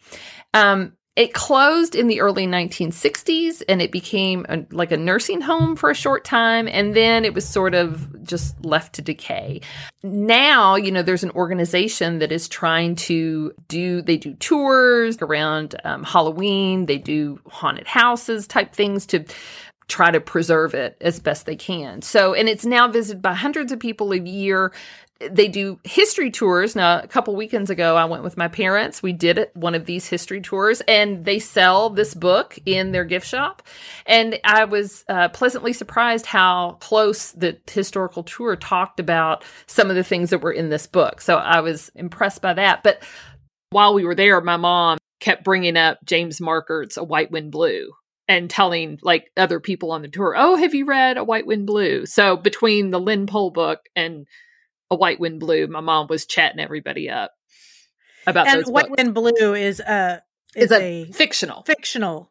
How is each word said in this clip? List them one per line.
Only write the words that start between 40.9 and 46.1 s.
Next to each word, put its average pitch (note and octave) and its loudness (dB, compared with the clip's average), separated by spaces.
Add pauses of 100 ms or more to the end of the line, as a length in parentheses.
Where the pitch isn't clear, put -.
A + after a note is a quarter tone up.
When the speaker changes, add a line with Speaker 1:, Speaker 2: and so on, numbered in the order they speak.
Speaker 1:
So E3+ 2
I E3 2
was D#3+ -6
impressed G3 -4
by F3+ -2
that. F#3+ 2
But G3+ 2 (680)
while G#3 6
we G3 2
were E3+ 0
there, G3 6
my E3+ 0
mom E3+ 2 (220)
kept - -2
bringing F3+ 2
up D#3+ 4
James E3+ -2